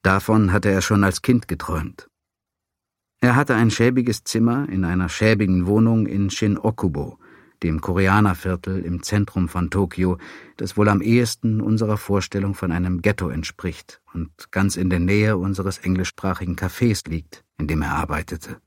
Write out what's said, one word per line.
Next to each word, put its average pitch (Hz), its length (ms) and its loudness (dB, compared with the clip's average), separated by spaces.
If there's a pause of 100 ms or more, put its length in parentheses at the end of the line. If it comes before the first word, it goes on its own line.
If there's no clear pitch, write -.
Davon 98 500 2
hatte 101 180 2
er 95 120 2
schon 101 240 2
als 92 160 0
Kind 123 260 0
geträumt. - 640 -8 (1120)
Er 120 140 4
hatte 131 200 2
ein 113 160 4
schäbiges 120 520 0
Zimmer 117 440 0
in 95 160 -2
einer 90 240 0
schäbigen 101 580 2
Wohnung 113 420 4
in 98 220 -2
Shin-Okubo, 104 880 -2 (440)
dem 80 180 -2
Koreanerviertel 95 1040 0
im 87 180 -6
Zentrum 101 460 -2
von 87 200 -2
Tokio, 92 480 0 (380)
das - 220 -6
wohl 104 100 4
am 101 140 2
ehesten 113 580 0
unserer 107 380 0
Vorstellung 98 580 -2
von 87 160 -4
einem 90 300 -2
Ghetto 95 280 0
entspricht - 720 -10 (120)
und 82 180 -8 (200)
ganz 95 260 0
in 90 120 0
der 87 120 0
Nähe 104 360 2
unseres 95 420 -4
englischsprachigen 92 760 -2
Cafés 104 540 -2
liegt, - 340 -8 (140)
in 76 100 -4
dem 78 140 0
er 73 140 -4
arbeitete. - 720 -6